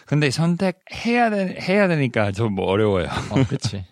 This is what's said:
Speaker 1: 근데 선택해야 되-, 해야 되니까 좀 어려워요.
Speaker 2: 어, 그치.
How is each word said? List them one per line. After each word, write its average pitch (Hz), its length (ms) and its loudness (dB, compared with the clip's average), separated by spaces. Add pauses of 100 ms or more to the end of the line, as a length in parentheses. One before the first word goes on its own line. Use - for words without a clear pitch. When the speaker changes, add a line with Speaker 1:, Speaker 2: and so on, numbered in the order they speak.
Speaker 1:
근데 147 260 0
선택해야 190 1000 -2
되-, 196 320 -4
해야 196 280 2
되니까 120 420 2
좀 101 260 -2
어려워요. 95 500 2
Speaker 2:
어, - 400 0
그치. 95 440 -6